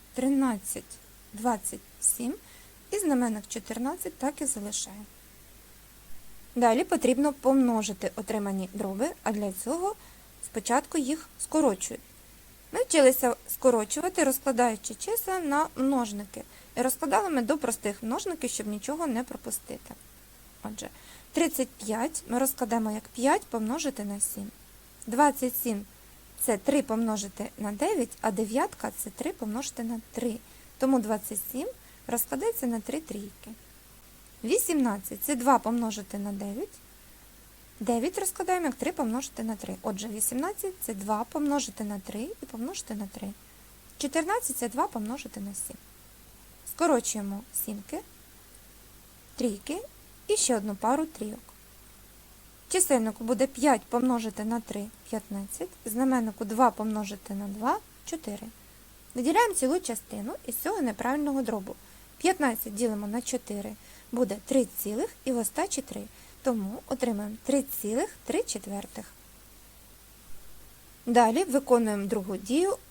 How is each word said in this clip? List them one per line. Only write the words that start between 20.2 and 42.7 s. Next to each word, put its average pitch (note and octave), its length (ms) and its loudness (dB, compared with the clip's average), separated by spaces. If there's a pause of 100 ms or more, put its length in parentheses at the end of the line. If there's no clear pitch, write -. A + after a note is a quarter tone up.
Отже, G#3+ 260 -10 (440)
тридцять D#4 360 2
п'ять A3 580 -4
ми A#3+ 120 0
розкладемо A#3 520 0
як G#3+ 120 -6
п'ять C#4+ 380 2
помножити A#3+ 640 -4
на G3+ 160 -6
сім. G3+ 320 -4 (560)
Двадцять C4 560 4
сім — G#3 220 -2 (580)
це - 140 4
три C#4+ 240 2
помножити A3 760 -2
на G3+ 140 -4
дев'ять, C#4+ 500 0
а A3 100 0
дев'ятка — A3 600 -2 (120)
це A3 60 -10
три A#3+ 220 -6
помножити A#3 520 -6
на A3+ 180 -4 (100)
три. A#3 260 -4 (400)
Тому C4 220 6
двадцять G#3+ 400 -2 (120)
сім C#4+ 160 -4 (400)
розкладається C#4 600 -2
на A#3 120 0
три C#4 220 -4
трійки. G#3+ 500 -12 (920)
Вісімнадцять — A#3+ 800 2
це D4 100 0
два A#3+ 240 6
помножити A3 600 -2
на G3+ 120 -4
дев'ять. G3+ 460 -6 (1040)
Дев'ять A#3+ 400 0
розкладаємо F#4 460 0
як C4 100 -2
три D4 160 -2
помножити B3+ 520 -2
на A3 120 -2
три. F#3+ 260 -8
Отже, G#3 260 -4
вісімнадцять — C#4 760 -4
це A#3 120 -6
два G#3 300 -2
помножити C#4+ 600 -2
на G3+ 160 -4
три G#3 220 -8
і D#4+ 240 -10
помножити B3+ 500 -8